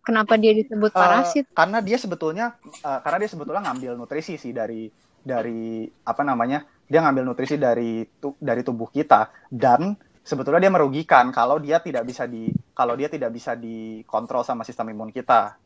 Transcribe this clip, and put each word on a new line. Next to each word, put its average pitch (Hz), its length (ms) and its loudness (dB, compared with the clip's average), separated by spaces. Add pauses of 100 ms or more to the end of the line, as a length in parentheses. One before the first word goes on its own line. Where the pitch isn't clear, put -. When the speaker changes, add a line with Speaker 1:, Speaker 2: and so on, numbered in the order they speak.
Speaker 1:
Kenapa 220 400 2
dia 214 160 6
disebut 214 320 0
Speaker 2:
Eh, - 80 -2
Speaker 1:
parasit? 240 560 4
Speaker 2:
karena 196 320 2
dia 226 160 0
sebetulnya, 185 640 -4
eh, 135 400 -6
karena 156 160 0
dia 214 80 -4
sebetulnya 165 320 -6
ngambil 127 320 -6
nutrisi 143 480 -10
sih 123 80 -10
dari, 113 400 -8 (320)
dari, 113 640 -6
apa - 400 -6
namanya, 131 400 -2 (240)
dia 160 160 4
ngambil 131 240 2
nutrisi 135 320 -2
dari 117 400 0 (160)
tu-, 143 240 -8
dari 123 240 -2
tubuh 117 240 -4
kita. 113 400 4 (240)
Dan 131 400 2 (320)
sebetulnya 143 400 2
dia 196 80 6
merugikan 143 560 4
kalau 127 320 0
dia 143 160 0
tidak 127 320 -4
bisa 123 160 -8
di-, 113 240 -8 (240)
kalau 120 240 0
dia 139 80 -4
tidak 147 240 -6
bisa 117 240 -8
dikontrol 113 880 -6
sama 117 240 -6
sistem 117 240 -8
imun 110 240 -12
kita. 117 400 2 (120)